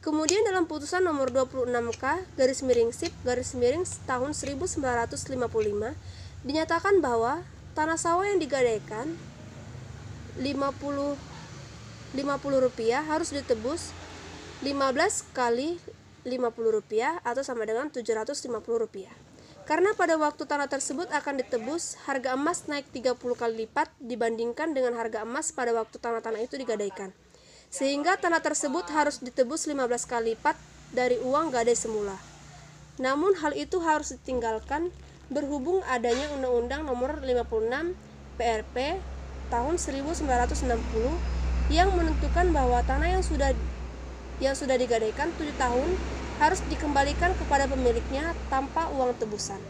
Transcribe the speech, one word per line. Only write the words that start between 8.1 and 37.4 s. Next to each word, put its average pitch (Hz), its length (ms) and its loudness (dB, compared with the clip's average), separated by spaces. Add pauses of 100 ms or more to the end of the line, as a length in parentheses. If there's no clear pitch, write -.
yang 403 160 4
digadaikan 247 720 0 (1300)
lima 277 320 0
puluh, 285 460 -2 (960)
lima 277 240 0
puluh 269 240 4
rupiah 247 420 2
harus 311 300 0
ditebus 262 560 -2 (720)
lima 269 320 2
belas 349 400 2
kali 254 420 2 (460)
lima 247 320 -2
puluh 226 240 2
rupiah 240 480 0
atau 247 160 0
sama 233 260 -4
dengan 254 240 0
tujuh 226 240 -2
ratus 220 300 -4
lima 226 180 -4
puluh 226 240 0
rupiah. 190 240 -14 (560)
Karena 349 240 4
pada 339 240 2
waktu 294 320 0
tanah 285 160 0
tersebut 277 480 -4
akan 277 320 -2
ditebus, 254 640 -4
harga 262 240 -2
emas 302 400 0
naik 285 160 -6
tiga 247 240 -2
puluh 247 240 -4
kali 226 320 -2
lipat - 320 0
dibandingkan 233 720 -2
dengan 254 240 2
harga 220 320 -4
emas 285 240 -4
pada 233 240 0
waktu 220 240 -4
tanah-tanah 226 400 -4
itu 247 160 -6
digadaikan, 202 560 -4 (560)
sehingga 285 480 2
tanah 339 240 2
tersebut 302 480 0
harus 294 320 2
ditebus 262 480 0
lima 277 160 0
belas 240 240 0
kali 233 240 0
lipat 294 240 0 (360)
dari 247 280 2
uang 277 320 2
gadai 233 240 4
semula. 208 400 -2 (800)
Namun 294 420 4
hal 294 160 2
itu 294 300 -2
harus 302 320 2
ditinggalkan 254 720 -2 (400)
berhubung 285 560 0
adanya 247 500 2
Undang-Undang 262 540 0
Nomor 262 320 -2
lima 247 240 2